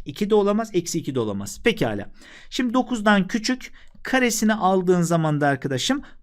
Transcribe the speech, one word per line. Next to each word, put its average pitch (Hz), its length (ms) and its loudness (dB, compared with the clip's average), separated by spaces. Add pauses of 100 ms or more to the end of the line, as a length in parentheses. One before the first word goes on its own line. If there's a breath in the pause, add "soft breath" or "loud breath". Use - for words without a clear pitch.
İki 196 260 -6
de 220 40 4
olamaz, 208 380 2
eksi 170 260 -2
iki 135 160 -6
de 127 60 0
olamaz. 101 440 -6
Pekala. 110 480 -2 (380 loud breath)
Şimdi 247 240 -2
dokuzdan 214 520 2
küçük, 247 460 -4 (300 soft breath)
karesini 233 520 2
aldığın 185 480 2
zaman 160 380 2
da 147 60 2
arkadaşım 139 560 0 (200 loud breath)